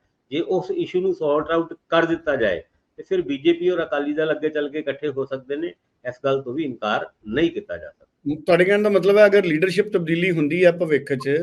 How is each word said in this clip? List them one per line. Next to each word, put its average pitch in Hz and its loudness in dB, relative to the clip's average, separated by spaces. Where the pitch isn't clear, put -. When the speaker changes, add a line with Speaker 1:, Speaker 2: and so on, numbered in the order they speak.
Speaker 1:
ਜੇ 143 -2
ਉਸ 185 -2
ਇਸ਼ੂ 180 -2
ਨੂੰ 185 0
ਸੌਰਟ 151 0
ਆਊਟ 165 -2
ਕਰ 165 2
ਦਿੱਤਾ 160 -2
ਜਾਏ 98 0
ਤੇ - -16
ਫਿਰ 185 -2
ਬੀਜੇਪੀ 165 0
ਔਰ 170 0
ਅਕਾਲੀ 147 -2
ਦਲ 156 0
ਅੱਗੇ 151 -2
ਚੱਲ 151 -4
ਕੇ 147 -8
ਇਕੱਠੇ 139 -4
ਹੋ 135 -4
ਸਕਦੇ 135 -8
ਨੇ, 170 -6
ਇਸ 123 -8
ਗੱਲ 135 0
ਤੋਂ 123 -8
ਵੀ 160 -4
ਇਨਕਾਰ 117 -4
ਨਹੀਂ 147 0
ਕੀਤਾ 87 -10
ਜਾ 80 -14
ਸਕਦਾ। - -10
Speaker 2:
ਤੁਹਾਡੇ 170 2
ਕਹਿਣ 202 2
ਦਾ 208 2
ਮਤਲਬ 196 4
ਹੈ 214 10
ਅਗਰ 202 6
ਲੀਡਰਸ਼ਿਪ 180 0
ਤਬਦੀਲੀ 170 0
ਹੁੰਦੀ 165 0
ਹੈ 170 6
ਭਵਿੱਖ 151 -2
'ਚ 139 -2